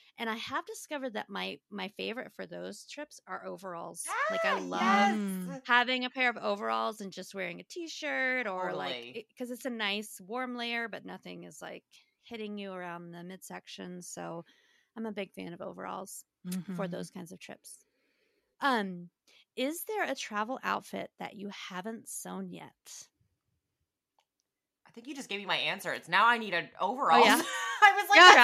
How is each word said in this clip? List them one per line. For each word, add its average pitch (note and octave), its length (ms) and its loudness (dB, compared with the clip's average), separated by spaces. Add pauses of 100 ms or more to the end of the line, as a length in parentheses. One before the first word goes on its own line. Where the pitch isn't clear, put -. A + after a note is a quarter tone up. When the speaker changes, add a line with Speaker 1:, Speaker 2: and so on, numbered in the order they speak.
(180)
Speaker 1:
And A3+ 120 -6
I A3 80 -4
have C4+ 280 -6
discovered C#4 480 -10
that - 160 -8
my, F#3+ 300 -8 (100)
my F#3+ 200 -8
favorite G#3 460 -10
for F#3+ 120 -10
those F3+ 400 -12
trips - 400 -14
are F#3 180 -10
overalls. F3+ 720 -8 (120)
Like, E5 160 -2
I - 100 2
Speaker 2:
Ah, - 40 -2
Speaker 1:
love G#3 600 2
Speaker 3:
Mm. F#3+ 320 -6
Speaker 2:
yes. C4 140 -12
Speaker 1:
having B3 400 2
a B3 60 -6
pair B3+ 180 2
of A3+ 80 -2
overalls A3 640 -2
and G3 120 -10
just F#3 220 -14
wearing F3+ 260 -8
a - 40 -20
t-shirt C4+ 840 -4
or, F#3 260 -4
like, F3+ 280 -6
Speaker 2:
Totally. A#2+ 120 -14
Speaker 1:
it, - 140 -12 (100)
'cause B3 140 -8
it's B3 140 -10
a C4+ 60 -4
nice G#3+ 500 -4
warm B3 340 -8
layer, A#3 340 -6
but - 160 -12
nothing F3 400 -14
is, E3+ 160 -18
like, F3 240 -14 (380)
hitting G#3+ 340 -10
you G3 160 -10
around F3 380 -10
the E3+ 120 -14
midsection. F3+ 800 -14
So E3+ 420 -10 (520)
I'm A3+ 100 -8
a A3 60 -6
big F#3+ 200 -10
fan F#3 200 -12
of - 80 -16
overalls F3+ 640 -12 (480)
for F#3 140 -4
Speaker 3:
Mm-hmm. - 20 -10
Speaker 1:
those F3 220 -8
kinds F3 220 -14
of F3+ 60 -18
trips. - 460 -18 (760)
Um, G3 500 0 (440)
is C#4+ 300 -4
there G#4+ 180 -4
a C#4 120 -2
travel G#3+ 480 -6
outfit G3 560 -6
that - 180 -10
you G3+ 120 -10
haven't G3 600 -12
sewn F#3 420 -10
yet? - 580 -18 (1800)
Speaker 2:
I - 40 -20
think A#3 160 -18
you D4 80 -8
just C4+ 140 -10
gave G3+ 100 -6
me G3+ 60 -10
my F3 120 2
answer. D#3+ 360 -2
It's B2 160 -8
now F#3 160 8
I A#3 120 6
need G#3+ 160 -4
an E3 160 -2 (420)
Speaker 1:
Oh, - 60 10
yeah? A3 180 10
Speaker 2:
overalls. E4 100 2 (160)
<laughs> - 200 -6
I G4+ 140 10
was G4+ 140 -2
like, F#4 160 12
Speaker 1:
Yeah. G4 180 12